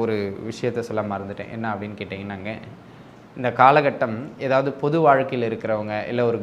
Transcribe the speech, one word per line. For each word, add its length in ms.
ஒரு 120
விஷயத்த 400
சொல்ல 140
மறந்துட்டேன். 440
என்ன 160
அப்படின்னு 280
கேட்டிங்கன்னாங்க, 520
இந்த 100
காலகட்டம் 560
ஏதாவது 240
பொது 240
வாழ்க்கையில 440
இருக்கிறவங்க, 440
இல்ல 100
ஒரு 120